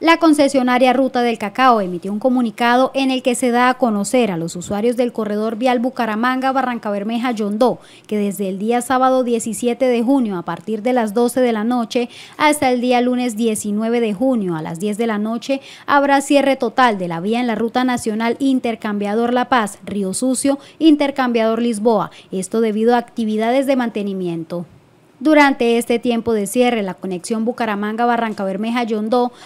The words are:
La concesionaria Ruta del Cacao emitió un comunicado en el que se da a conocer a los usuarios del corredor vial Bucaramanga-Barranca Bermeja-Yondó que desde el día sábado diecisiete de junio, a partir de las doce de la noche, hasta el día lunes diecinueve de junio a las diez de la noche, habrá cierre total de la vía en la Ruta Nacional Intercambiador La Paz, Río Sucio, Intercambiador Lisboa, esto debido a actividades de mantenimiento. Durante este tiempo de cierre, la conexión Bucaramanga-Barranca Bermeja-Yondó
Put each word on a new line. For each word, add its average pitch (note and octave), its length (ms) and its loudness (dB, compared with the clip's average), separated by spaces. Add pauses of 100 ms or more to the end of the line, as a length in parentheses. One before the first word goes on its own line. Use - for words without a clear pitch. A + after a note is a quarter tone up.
La E4 160 6
concesionaria C#4 760 4
Ruta B3+ 300 0
del A#3 160 0
Cacao A3+ 420 2
emitió F#3 320 -4
un G#3 80 -4
comunicado B3 760 2
en C4+ 180 0
el C4 120 -2
que B3 100 0
se B3 160 -2
da A#3+ 200 2
a B3 60 0
conocer A3 540 0
a F#3 60 -4
los E3 220 -6
usuarios G#3 400 -4
del B3 160 -2
corredor G#3+ 420 -4
vial B3 240 0
Bucaramanga-Barranca B3 1120 -2
Bermeja-Yondó A3 880 -2 (260)
que G#3+ 120 -4
desde G3+ 320 -2
el F#3+ 100 -6
día A#3 220 0
sábado B3+ 420 2
diecisiete A#3 600 -2
de A#3+ 180 2
junio, A#3 340 0
a E3+ 40 -6
partir F3 400 -6
de A#3+ 100 0
las A3+ 220 0
doce A#3+ 260 0
de B3 140 2
la G#3+ 100 -2
noche, A#3+ 460 -2 (280)
hasta D4 340 2
el B3 100 0
día B3 180 2
lunes B3 380 0
diecinueve A3 640 -2
de G#3+ 120 0
junio G3 440 0
a D#3 40 -6
las E3+ 200 -8
diez G#3 160 -4
de A#3 100 -2
la G#3+ 100 -2
noche, A#3 440 -4 (260)
habrá C#4 320 4
cierre C#4 380 2
total A#3+ 400 2
de F3+ 100 -4
la E3+ 140 -4
vía A3 180 -2
en B3 80 -2
la A3+ 80 -2
Ruta A#3 300 0
Nacional A#3 540 -2
Intercambiador A3+ 920 0
La B3 160 0
Paz, A#3 380 0
Río F#3+ 280 -4
Sucio, C4 460 0 (180)
Intercambiador B3+ 840 2
Lisboa, A3 500 0 (220)
esto F#3+ 260 -4
debido A3+ 360 2
a - 20 4
actividades A#3 680 -2
de C4+ 120 2
mantenimiento. F#3 880 -4 (560)
Durante C4+ 560 4
este A#3 200 0
tiempo A#3 360 -2
de G#3 120 0
cierre, A#3+ 380 0
la F#3 100 -4
conexión F#3+ 520 -6
Bucaramanga-Barranca A3 960 -2
Bermeja-Yondó A3 880 -2 (140)